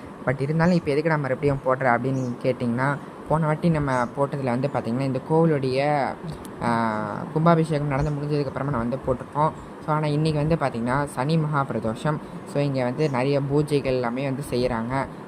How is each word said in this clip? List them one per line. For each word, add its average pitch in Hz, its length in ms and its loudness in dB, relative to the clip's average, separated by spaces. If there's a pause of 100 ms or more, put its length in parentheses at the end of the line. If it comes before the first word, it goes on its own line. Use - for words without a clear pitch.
(260)
But 135 140 0
இருந்தாலும், 165 340 4
இப்ப 165 160 2
எதுக்கு 151 180 2
நான் 156 120 2
மறுபடியும் 135 440 0
போடுறேன் 131 300 4
அப்படின்னு 131 260 0
நீங்க 123 220 -2
கேட்டீங்கன்னா, 123 460 0 (400)
போன 156 180 2
வாட்டி 156 220 2
நம்ம 147 240 2 (120)
போட்டதுல 139 400 -2
வந்து 131 240 0
பாத்தீங்கன்னா, 120 320 -2
இந்த 131 280 -2
கோவிலுடைய, 147 520 4 (840)
ஆ, 117 80 0 (640)
கும்பாபிஷேகம் 160 540 2
நடந்து 147 240 0
முடிஞ்சதுக்கப்புறமா 143 640 -2
நான் 117 140 -2
வந்து 131 180 -2
போட்டிருப்போம். 147 460 0 (280)
So, - 120 -2
ஆனா 151 140 0
இன்னைக்கு 151 320 0
வந்து 156 180 2
பாத்தீங்கன்னா, 127 500 0
சனி 143 300 0
மகா 151 280 2
பிரதோஷம். 113 540 -2 (280)
So, 143 160 -2
இங்க 135 220 0
வந்து 143 260 0
நிறைய 135 300 2
பூஜைகள் 139 580 2
எல்லாமே 123 260 -2
வந்து 135 260 -2
செய்யறாங்க. 120 440 0 (340)